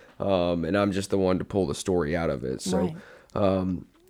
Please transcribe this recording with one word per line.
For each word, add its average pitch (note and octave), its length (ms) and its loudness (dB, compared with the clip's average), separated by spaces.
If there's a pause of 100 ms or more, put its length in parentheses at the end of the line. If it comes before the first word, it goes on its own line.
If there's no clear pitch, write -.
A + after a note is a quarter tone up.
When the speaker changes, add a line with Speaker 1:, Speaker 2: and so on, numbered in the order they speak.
(220)
Speaker 1:
um, F2 420 2
and E2+ 140 2
I'm G2+ 160 2
just G2 160 -4
the G2 80 2
one F#2 220 4
to - 60 -4
pull F#2+ 220 0
the C#2+ 80 -2
story F2 400 0
out E2 140 0
of C2+ 160 -4
it. C2 160 -4
So, F3+ 160 -2
Speaker 2:
Right. F2 180 -2 (400)
Speaker 1:
um, F#2 520 0 (220)